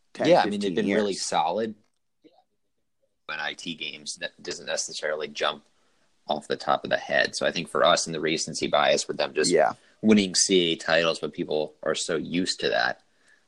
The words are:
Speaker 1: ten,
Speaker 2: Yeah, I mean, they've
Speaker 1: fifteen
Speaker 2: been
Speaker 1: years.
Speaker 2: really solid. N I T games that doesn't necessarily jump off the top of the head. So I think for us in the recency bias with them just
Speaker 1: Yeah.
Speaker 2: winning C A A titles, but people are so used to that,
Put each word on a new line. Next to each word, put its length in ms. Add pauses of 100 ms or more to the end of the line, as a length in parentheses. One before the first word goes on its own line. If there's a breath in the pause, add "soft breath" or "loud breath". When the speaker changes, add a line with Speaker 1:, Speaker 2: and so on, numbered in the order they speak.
(140)
Speaker 1:
ten, 140
Speaker 2:
Yeah, 120
I 40
mean, 80
they've 100
Speaker 1:
fifteen 120
Speaker 2:
been 120
Speaker 1:
years. 140
Speaker 2:
really 140
solid. 600 (1600)
N 100
I 140
T 200
games 420
that 260
doesn't 240
necessarily 640
jump 360 (600)
off 220
the 80
top 280
of 60
the 80
head. 380
So 100
I 60
think 160
for 160
us 220
in 60
the 80
recency 460
bias 420
with 80
them 160
just 180
Speaker 1:
Yeah. 240 (280 soft breath)
Speaker 2:
winning 320
C 360
A 20
A 40
titles, 440
but 120
people 500
are 120
so 220
used 440
to 100
that, 320 (460)